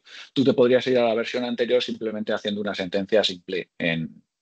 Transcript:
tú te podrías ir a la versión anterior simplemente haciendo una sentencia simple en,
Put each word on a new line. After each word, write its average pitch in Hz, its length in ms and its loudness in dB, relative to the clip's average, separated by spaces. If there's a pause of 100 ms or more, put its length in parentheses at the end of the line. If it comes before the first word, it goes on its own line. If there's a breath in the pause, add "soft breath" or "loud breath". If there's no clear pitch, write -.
(320 loud breath)
tú 135 120 2
te 123 100 4
podrías 123 320 4
ir 127 120 2
a 117 100 2
la 110 60 0
versión 117 300 -2
anterior 120 380 0
simplemente 110 500 -6
haciendo 104 280 -4
una 101 140 -4
sentencia 98 480 0
simple 92 560 -6
en, 80 440 -4 (200)